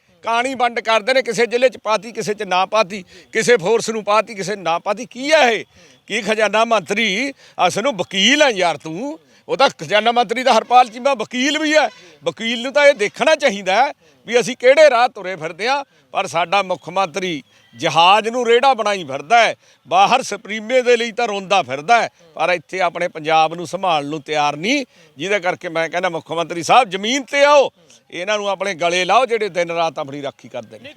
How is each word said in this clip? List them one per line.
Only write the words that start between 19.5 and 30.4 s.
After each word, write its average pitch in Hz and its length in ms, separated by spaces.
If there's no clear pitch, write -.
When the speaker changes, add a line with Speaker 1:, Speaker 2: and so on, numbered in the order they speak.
Speaker 1:
ਬਾਹਰ 196 340
ਸੁਪਰੀਮੇ 214 600
ਦੇ 240 140
ਲਈ 226 160
ਤਾਂ 233 160
ਰੋਂਦਾ 196 340
ਫਿਰਦਾ 147 400
ਹੈ, 147 60
ਪਰ 165 160
ਇੱਥੇ 180 300
ਆਪਣੇ 175 280
ਪੰਜਾਬ 160 460
ਨੂੰ 175 120
ਸੰਭਾਲਣ 165 400
ਨੂੰ 151 160
ਤਿਆਰ 147 340
ਨਹੀਂ। 240 280
ਜਿਹਦੇ 196 220
ਕਰਕੇ 175 280
ਮੈਂ 160 200
ਕਹਿੰਦਾ, 180 200
ਮੁੱਖ 160 240
ਮੰਤਰੀ 165 300
ਸਾਹਿਬ, 208 260
ਜ਼ਮੀਨ 214 340
'ਤੇ 285 220
ਆਓ, 285 260
ਇਹਨਾਂ 196 280
ਨੂੰ 202 100
ਆਪਣੇ 190 260
ਗਲੇ 175 300
ਲਾਓ 226 220
ਜਿਹੜੇ 214 220
ਦਿਨ 175 220
ਰਾਤ 165 280
ਆਪਣੀ 143 240
ਰਾਖੀ 131 260